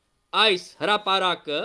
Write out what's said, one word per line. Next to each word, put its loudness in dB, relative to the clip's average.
այս 2
հրապարակը, -2